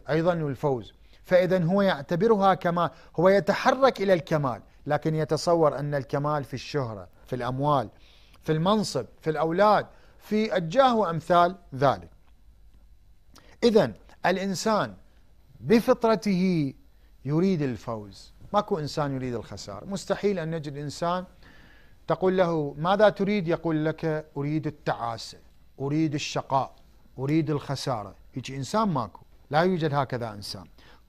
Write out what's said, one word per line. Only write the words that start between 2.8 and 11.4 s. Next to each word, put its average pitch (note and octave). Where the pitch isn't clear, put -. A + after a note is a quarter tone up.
هو E3+
يتحرك A#3
إلى G3
الكمال، D3
لكن D3
يتصور D#3
أن C#3+
الكمال C#3+
في -
الشهرة، A2+
في B2+
الأموال، C3
في D#3+
المنصب، E3+
في D#3+
الأولاد، E3
في G#3+
الجاه A3+
وأمثال F3